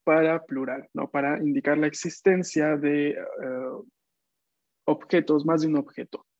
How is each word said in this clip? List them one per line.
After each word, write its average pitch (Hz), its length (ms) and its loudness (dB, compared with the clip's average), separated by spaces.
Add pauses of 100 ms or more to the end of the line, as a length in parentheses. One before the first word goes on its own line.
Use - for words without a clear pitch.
para 160 420 2
plural, 131 480 -6
¿no? 139 160 -6
Para 143 300 -2
indicar 143 380 0
la 151 100 2
existencia 160 920 0
de, 147 340 0
eh, 127 720 -8 (1000)
objetos, 151 600 2
más 160 160 2
de 160 60 2
un 151 100 2
objeto. - 480 -8 (140)